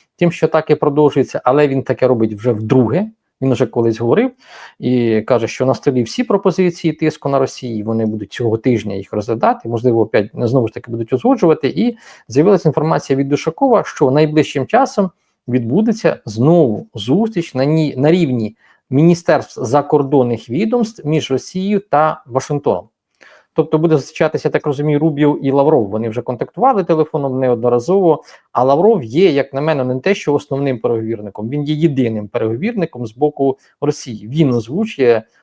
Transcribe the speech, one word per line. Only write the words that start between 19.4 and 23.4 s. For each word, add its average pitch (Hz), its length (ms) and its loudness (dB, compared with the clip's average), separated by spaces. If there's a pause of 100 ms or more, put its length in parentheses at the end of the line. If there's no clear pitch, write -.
закордонних 135 880 0
відомств 220 560 -2
між 151 240 -2
Росією 196 500 -2
та 156 460 0
Вашингтоном. 123 640 -4 (640)